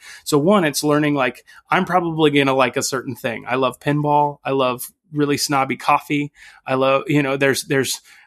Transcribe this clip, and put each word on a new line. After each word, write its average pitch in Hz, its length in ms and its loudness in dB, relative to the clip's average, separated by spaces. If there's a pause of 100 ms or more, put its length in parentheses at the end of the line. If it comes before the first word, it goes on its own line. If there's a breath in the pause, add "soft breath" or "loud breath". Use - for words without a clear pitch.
(240 loud breath)
So 147 140 2
one, 180 260 4
it's 147 200 -2
learning, 147 300 2
like, 127 300 -2 (240 loud breath)
I'm 185 160 2
probably 165 460 2
gonna 139 240 2
like 131 220 2
a 131 60 -2
certain 123 340 -6
thing. 110 320 -8
I 123 80 -2
love 131 240 -2
pinball. 147 640 0
I 139 80 -4
love 131 400 -2 (200)
really 147 240 0
snobby 135 400 -2
coffee. 147 560 -2 (340 loud breath)
I 131 80 -2
love, 135 320 2
you 147 160 2
know, 135 140 -2
there's, 139 260 0
there's, 135 380 -2 (260 soft breath)